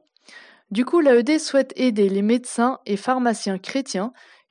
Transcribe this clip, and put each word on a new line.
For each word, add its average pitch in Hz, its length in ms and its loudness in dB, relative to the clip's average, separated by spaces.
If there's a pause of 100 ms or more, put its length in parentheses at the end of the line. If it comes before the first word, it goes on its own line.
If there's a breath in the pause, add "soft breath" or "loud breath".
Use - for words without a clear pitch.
(720 loud breath)
Du 214 140 -2
coup, 339 160 2
l'A 277 160 6
E 240 80 4
D 302 160 0
souhaite 269 340 0
aider 214 340 2
les 196 140 0
médecins 240 640 -2
et 202 100 -4
pharmaciens 226 640 -2
chrétiens 240 540 -6 (380 soft breath)